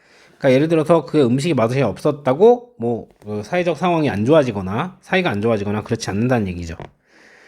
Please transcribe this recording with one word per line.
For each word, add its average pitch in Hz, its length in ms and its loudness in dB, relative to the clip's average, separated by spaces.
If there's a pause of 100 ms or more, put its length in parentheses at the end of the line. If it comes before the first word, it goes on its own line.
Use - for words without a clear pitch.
(380)
그러니까 135 140 2
예를 143 160 2
들어서 160 360 2
그 151 180 2
음식이 139 300 0
맛이 123 300 0
없었다고 147 960 0
뭐, 117 320 -6 (120)
그 104 200 -8
사회적 175 340 -2
상황이 165 320 0
안 101 160 -2
좋아지거나 123 760 0
사이가 185 260 0
안 104 140 -4
좋아지거나 104 400 -2
그렇지 - 260 -6
않는다는 113 400 0
얘기죠. 85 280 -8 (720)